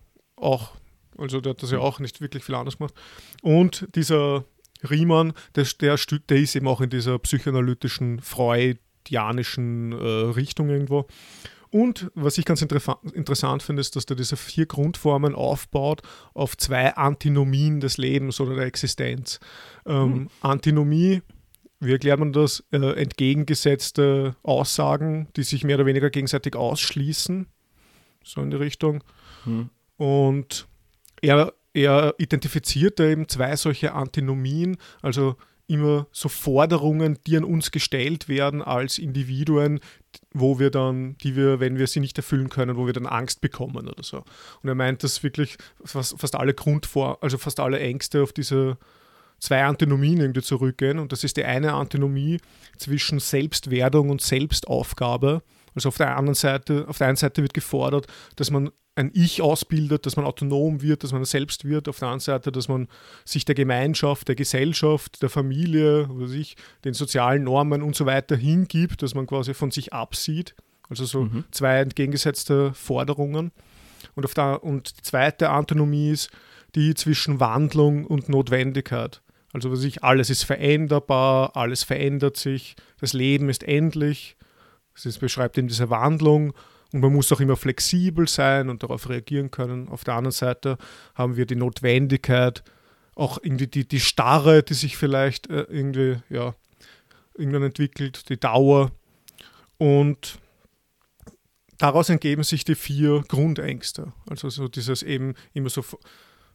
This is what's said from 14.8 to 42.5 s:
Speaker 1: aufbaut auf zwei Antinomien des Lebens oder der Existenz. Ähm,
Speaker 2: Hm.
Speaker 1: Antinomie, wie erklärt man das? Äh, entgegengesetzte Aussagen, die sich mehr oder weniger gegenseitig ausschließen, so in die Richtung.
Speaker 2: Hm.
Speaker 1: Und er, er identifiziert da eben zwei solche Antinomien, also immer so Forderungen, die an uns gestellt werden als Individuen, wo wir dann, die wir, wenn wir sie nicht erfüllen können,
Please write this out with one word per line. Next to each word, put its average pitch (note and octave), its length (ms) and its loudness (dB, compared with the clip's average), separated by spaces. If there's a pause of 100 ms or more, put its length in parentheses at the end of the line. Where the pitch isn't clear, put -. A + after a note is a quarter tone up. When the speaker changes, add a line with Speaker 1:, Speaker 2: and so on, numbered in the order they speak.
Speaker 1:
aufbaut C#3 680 -2 (320)
auf C#3 220 -4
zwei C3 380 0
Antinomien C#3+ 840 2
des C3+ 180 -2
Lebens C3 420 0
oder C3 160 -2
der C3 100 -2
Existenz. B2+ 720 -6 (480)
Ähm, D3 80 -2 (180)
Speaker 2:
Hm. C3 160 -4 (120)
Speaker 1:
Antinomie, D3+ 800 2 (600)
wie B2+ 100 0
erklärt C#3 280 4
man D3+ 140 0
das? D3 380 2
Äh, D3 60 2 (240)
entgegengesetzte C#3 1400 0
Aussagen, D3 920 0
die C#3+ 80 -2
sich C3 200 -4
mehr C#3+ 120 2
oder C#3 100 4
weniger C3+ 240 2
gegenseitig C#3 460 -4
ausschließen, D3 920 -2 (760)
so - 180 -10
in C#3 80 -4
die C#3+ 80 -4
Richtung. D3 460 -2 (400)
Speaker 2:
Hm. A#2 260 -4 (280)
Speaker 1:
Und C#3 720 0 (540)
er, D3 320 4 (200)
er C#3+ 440 4
identifiziert D#3 840 0
da E3 40 6
eben D#3 240 2
zwei C3 300 -2
solche D3 360 -2
Antinomien, C#3 840 -2 (240)
also C3+ 340 0 (320)
immer D3 440 2
so - 180 -4
Forderungen, D#3 880 2 (100)
die D#3+ 100 2
an D#3 60 2
uns E3+ 280 -2
gestellt D3 580 -2
werden C#3+ 320 0
als C3 380 -4
Individuen, D3 800 0 (520)
wo C3 280 2
wir C#3 100 4
dann, C3 480 -2
die C3+ 180 -4
wir, C3+ 240 4
wenn C3 200 0
wir C3 80 2
sie - 120 -2
nicht C3+ 180 -4
erfüllen C3+ 320 -2
können, B2 280 -2